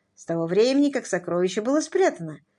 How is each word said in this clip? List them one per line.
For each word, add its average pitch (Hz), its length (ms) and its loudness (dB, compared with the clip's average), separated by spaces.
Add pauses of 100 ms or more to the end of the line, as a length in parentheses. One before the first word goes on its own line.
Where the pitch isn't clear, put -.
(160)
с - 100 -20
того 165 220 -2
времени, 254 420 4
как 262 160 -6
сокровище 180 560 -2
было 269 200 0
спрятано. 294 580 -2 (200)